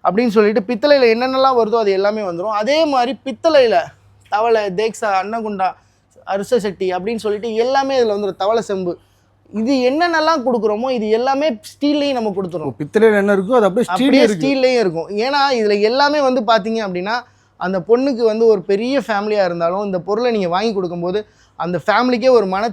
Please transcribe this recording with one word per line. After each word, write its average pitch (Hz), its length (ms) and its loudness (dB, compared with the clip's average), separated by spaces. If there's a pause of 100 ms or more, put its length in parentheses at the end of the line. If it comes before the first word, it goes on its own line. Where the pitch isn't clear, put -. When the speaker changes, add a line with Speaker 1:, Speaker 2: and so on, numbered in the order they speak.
Speaker 1:
அப்படின்னு 196 320 0
சொல்லிட்டு 214 320 2
பித்தளையில 254 460 4
என்னென்னலாம் 262 440 0
வருதோ 226 240 2
அது 202 160 0
எல்லாமே 208 300 -2
வந்துரும். 185 320 -6
அதே 269 180 0 (140)
மாதிரி 254 200 0 (140)
பித்தளையில 262 500 2 (560)
தவளை, 220 300 0 (160)
தேக்ஸா, 220 320 -4 (120)
அன்னகுண்டா, 208 460 -4 (640)
அரிச 202 320 -2
சட்டி 190 220 -4 (100)
அப்படின்னு 208 280 -6
சொல்லிட்டு 208 240 -4 (160)
எல்லாமே 269 360 0
இதுல 220 160 0
வந்துரும். 202 260 -6
தவளை 214 260 0
செம்பு, 185 240 -4 (680)
இது 254 140 0 (140)
என்னென்னலாம் 320 580 0
கொடுக்குறோமோ 226 500 -2
இது 214 120 -4 (100)
எல்லாமே 269 300 0 (240)
ஸ்டீல்லையும் 285 460 -2
நம்ம 214 200 -4
கொடுத்துருவோம். 160 340 -6
Speaker 2:
ஓ, - 80 -14
பித்தளையில 208 420 4
என்ன 202 140 4
இருக்கோ 196 220 0
அது 202 100 4
அப்படியே 214 200 0
ஸ்டீல்லையும் 190 180 0
Speaker 1:
அப்படியே 277 220 6
Speaker 2:
இருக்கு. 202 120 0
Speaker 1:
ஸ்டீல்லையும் 254 440 2
இருக்கும். 165 260 -4 (160)
ஏன்னா 285 160 0 (180)
இதுல 208 160 2 (140)
எல்லாமே 285 380 2
வந்து 254 220 0
பாத்தீங்க 226 360 0
அப்படின்னா, 185 300 -4 (500)
அந்த 190 120 -2 (120)
பொண்ணுக்கு 240 420 2
வந்து 226 120 0 (100)
ஒரு 190 60 -2 (120)
பெரிய 233 340 0
ஃபேமிலியா 208 440 0
இருந்தாலும் 175 400 -2
இந்த 185 180 -2
பொருளை 233 280 0
நீங்க 185 200 -2
வாங்கி 220 220 -2
கொடுக்கும்போது 180 420 -4 (440)
அந்த 175 200 -4
ஃபேமிலிக்கே 247 520 2
ஒரு 202 160 4
மன 208 200 -2